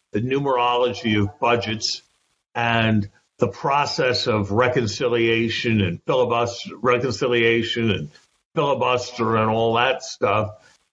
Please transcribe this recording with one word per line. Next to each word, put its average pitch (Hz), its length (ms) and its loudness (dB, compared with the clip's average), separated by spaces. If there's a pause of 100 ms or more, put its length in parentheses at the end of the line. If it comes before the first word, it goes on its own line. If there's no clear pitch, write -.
(120)
the 104 80 -2
numerology 120 960 0
of 101 200 -2
budgets 113 640 -2 (520)
and 113 540 0 (300)
the 120 100 2
process 139 800 -2
of 107 240 0
reconciliation 117 1300 0
and 87 220 -2
filibus-, 117 680 -2 (120)
reconciliation 117 1080 2
and 78 200 -4 (440)
filibuster 123 840 0
and 110 140 2
all 113 240 2
that 131 280 0
stuff, 104 540 -2 (360)